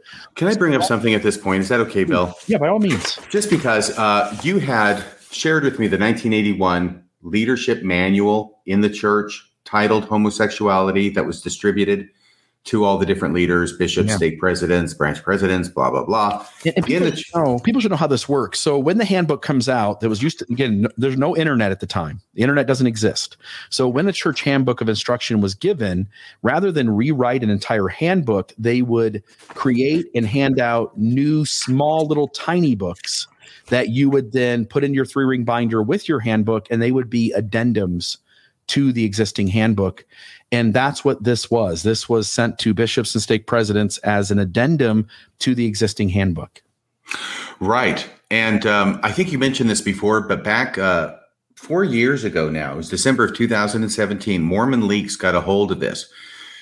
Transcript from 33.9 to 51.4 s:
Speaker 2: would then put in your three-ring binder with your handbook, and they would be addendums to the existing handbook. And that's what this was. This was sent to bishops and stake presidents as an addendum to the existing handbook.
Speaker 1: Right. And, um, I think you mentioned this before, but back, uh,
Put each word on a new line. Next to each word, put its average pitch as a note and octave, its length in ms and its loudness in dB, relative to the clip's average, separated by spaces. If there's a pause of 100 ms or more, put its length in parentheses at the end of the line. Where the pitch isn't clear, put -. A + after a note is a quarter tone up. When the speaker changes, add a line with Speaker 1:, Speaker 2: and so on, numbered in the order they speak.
Speaker 2:
would B2+ 240 0
then A#2+ 320 0
put C#3 180 -2
in C#3+ 100 0
your C3+ 120 0
three-ring C3 400 0
binder A#2 360 0
with C#3+ 260 -2
your D3 120 0
handbook, A2 500 0
and A2+ 120 0
they A#2+ 100 2
would B2+ 180 -2
be A#2 260 0
addendums G#2 800 -2 (500)
to C#3 260 2
the A#2 100 0
existing G2+ 440 0
handbook. G2 580 0 (440)
And A#2 240 2
that's C3+ 300 0
what C3 200 0
this A#2+ 280 0
was. F#2 320 0
This A2 240 0
was A2 220 0
sent A#2 300 0
to A2 140 2
bishops A2+ 400 0
and A2 80 0
stake A2 240 0
presidents G#2 540 0
as G2+ 320 0
an G2+ 80 4
addendum A2+ 680 2 (320)
to B2+ 140 0
the A#2+ 120 0
existing G#2 440 0
handbook. F2+ 520 -2 (1000)
Speaker 1:
Right. G#2+ 480 0 (240)
And, A2 340 2
um, G2+ 380 2
I G#2 80 0
think F#3 200 -2
you C#3+ 60 -2
mentioned C3 320 2
this G#2 120 0
before, G#2 400 0
but F#2 220 -2
back, A#2 340 -2
uh, F2+ 360 0 (420)